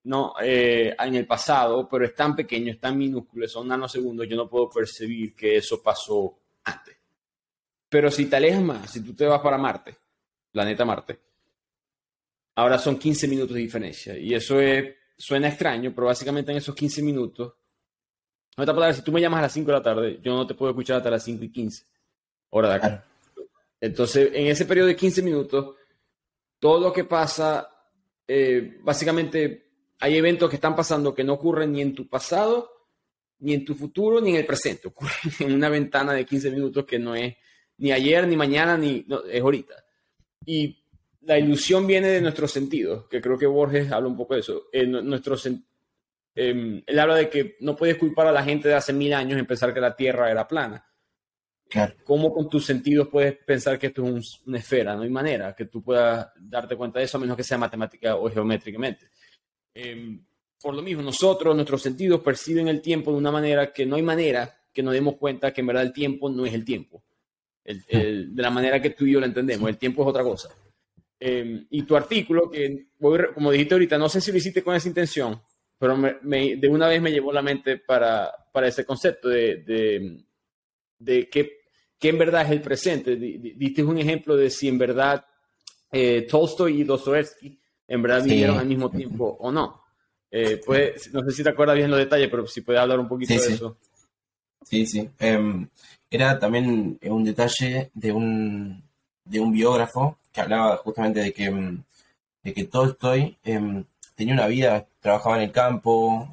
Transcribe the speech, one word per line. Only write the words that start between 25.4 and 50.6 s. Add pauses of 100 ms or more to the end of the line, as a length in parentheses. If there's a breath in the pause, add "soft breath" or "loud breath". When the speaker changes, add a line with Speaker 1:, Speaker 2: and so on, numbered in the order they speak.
Speaker 1:
todo
lo
que
pasa, (560)
eh,
básicamente (340)
hay
eventos
que
están
pasando
que
no
ocurren
ni
en
tu
pasado, (720)
ni
en
tu
futuro,
ni
en
el
presente.
Ocurren
<laughs>
en
una
ventana
de
quince
minutos
que
no
es (400 soft breath)
ni
ayer,
ni
mañana,
ni,
no,
es
ahorita. (680)
Y (380)
la
ilusión
viene
de
nuestros
sentidos,
que
creo
que
Borges
habla
un
poco
de
eso.
Eh,
nu-,
nuestro
sen-, (720)
em,
él
habla
de
que
no
puedes
culpar
a
la
gente
de
hace
mil
años
en
pensar
que
la
Tierra
era
plana. (840)